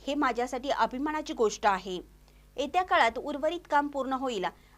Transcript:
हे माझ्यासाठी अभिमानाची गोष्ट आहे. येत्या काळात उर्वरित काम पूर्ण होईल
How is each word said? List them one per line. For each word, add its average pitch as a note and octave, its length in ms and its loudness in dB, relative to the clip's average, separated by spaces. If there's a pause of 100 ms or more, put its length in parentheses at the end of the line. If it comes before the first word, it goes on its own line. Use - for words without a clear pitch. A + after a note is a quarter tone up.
हे C#4 80 -2
माझ्यासाठी B3+ 560 0
अभिमानाची D4+ 600 -2
गोष्ट A3 340 2
आहे. F#3 280 2 (600)
येत्या D4 260 0
काळात C4+ 360 4
उर्वरित D4+ 520 -4
काम C#4+ 180 2
पूर्ण C4+ 240 -4
होईल B3 320 -2 (340)